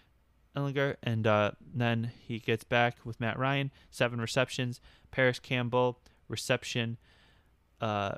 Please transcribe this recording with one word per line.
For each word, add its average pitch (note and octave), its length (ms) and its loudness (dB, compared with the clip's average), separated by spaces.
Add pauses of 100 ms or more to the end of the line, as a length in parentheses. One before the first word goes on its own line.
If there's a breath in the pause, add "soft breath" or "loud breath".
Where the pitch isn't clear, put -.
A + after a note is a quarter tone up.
(560 loud breath)
Ehlinger, C#3 480 -2
and, A2+ 240 0
uh, G#2 240 4 (220)
then A#2 460 0
he A2+ 200 -8
gets A2+ 240 -2
back A#2+ 400 2
with A#2 160 -10
Matt A2+ 180 -2
Ryan, C#3 340 -2 (200 loud breath)
seven A#2+ 280 0
receptions. B2 640 -2 (300 loud breath)
Paris B2+ 260 2
Campbell, B2 600 0 (280 soft breath)
reception, A#2 720 -2 (840 soft breath)
uh, G#2 380 -2